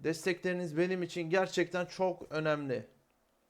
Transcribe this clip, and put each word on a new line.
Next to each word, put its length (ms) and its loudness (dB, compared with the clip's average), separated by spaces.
Destekleriniz 760 -2
benim 240 2
için 280 -4
gerçekten 560 2
çok 440 0
önemli. 560 0